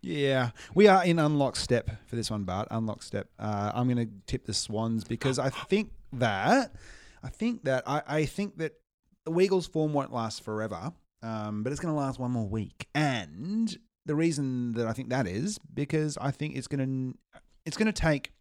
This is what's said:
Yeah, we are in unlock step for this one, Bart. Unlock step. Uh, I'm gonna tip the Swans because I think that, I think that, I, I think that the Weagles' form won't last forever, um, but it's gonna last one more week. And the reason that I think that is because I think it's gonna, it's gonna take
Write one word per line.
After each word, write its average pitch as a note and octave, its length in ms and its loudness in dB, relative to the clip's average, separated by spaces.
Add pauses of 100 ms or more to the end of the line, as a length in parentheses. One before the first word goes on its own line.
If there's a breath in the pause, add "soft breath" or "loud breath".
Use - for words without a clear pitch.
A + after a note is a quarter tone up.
Yeah, C3+ 460 2 (240 loud breath)
we G#3 140 10
are F#3+ 180 8
in E3+ 140 6
unlock D3 360 2
step - 360 0 (160)
for - 80 -8
this A2+ 160 -2
one, G#2 120 -2
Bart. F#2 280 -2
Unlock A2 320 -4
step. - 240 -6 (100)
Uh, G#2 360 -2
I'm B2 140 0
gonna A#2+ 200 2 (180)
tip - 200 -6
the G#2+ 80 -6
Swans A2 500 -2
because B2+ 340 -2
I C3 120 0
think - 420 -2 (220)
that, B2 600 2 (500 loud breath)
I C3+ 60 -10
think - 360 -4
that, C3 220 2
I, D3 200 0
I D3+ 180 0
think G3 320 -6
that D#3+ 160 -4 (520)
the D#3+ 60 -4
Weagles' F#3 400 4
form D3+ 220 0
won't C#3 180 0
last A2+ 320 -4
forever, G#2+ 480 -4 (300)
um, G#2+ 400 -4
but B2 100 -2
it's C#3+ 80 -6
gonna E3 160 -2
last C3+ 240 -2
one B2 120 -2
more A2+ 160 0
week. G#2 480 -6
And D3 840 -2 (300)
the D3 80 0
reason C#3 560 0
that A#2 160 0
I A2+ 60 -2
think A#2+ 160 -6
that B2+ 180 2
is G#2 320 -2 (120)
because D3+ 480 -2
I C#3 120 0
think D3 240 -4
it's C3+ 120 -6
gonna, C3 460 -2 (500)
it's D#3 140 -8
gonna A3 160 4
take D3+ 480 0